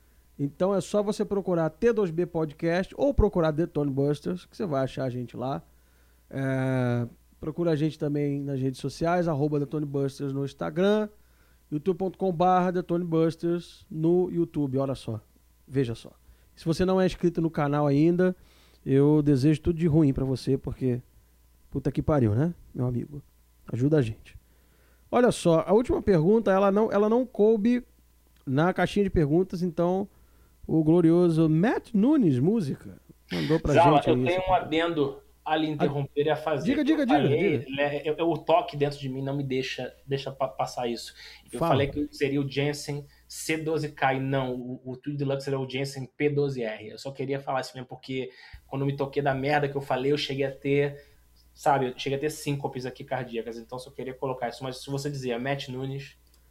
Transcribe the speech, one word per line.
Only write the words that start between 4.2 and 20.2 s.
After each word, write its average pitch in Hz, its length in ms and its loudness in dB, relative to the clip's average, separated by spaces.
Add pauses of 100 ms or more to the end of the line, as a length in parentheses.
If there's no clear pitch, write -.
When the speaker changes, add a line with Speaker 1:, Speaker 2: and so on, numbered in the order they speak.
Speaker 1:
que - 100 -20
você 226 80 -4
vai 135 180 -2
achar 131 200 -6
a 131 80 -4
gente 123 260 -10
lá. 135 240 -6 (720)
É... 131 760 0 (320)
procura 170 320 -2
a 160 40 2
gente 147 240 -2
também 147 420 -2
nas 139 180 -4
redes 131 200 -2
sociais, 165 480 0
arroba 147 320 0
Detone 147 260 -4
Busters 139 480 -4
no 139 100 -4
Instagram, 175 640 0 (640)
youtube 185 260 -2
ponto 190 200 -4
com 190 140 0
barra 180 400 4
Detone 175 340 -2
Busters 165 840 -2
no 170 400 2
YouTube, 151 480 -2
olha 135 160 -2
só, 110 260 -8 (460)
veja 127 260 -2
só. - 180 -14 (440)
Se - 100 -20
você 165 200 2
não 190 140 2
é 185 60 4
inscrito 175 340 0
no 165 120 0
canal 147 340 0
ainda, 170 500 4 (480)
eu 143 380 6
desejo 143 400 4
tudo 170 160 -2
de 160 80 0
ruim 151 260 6
pra 131 140 -2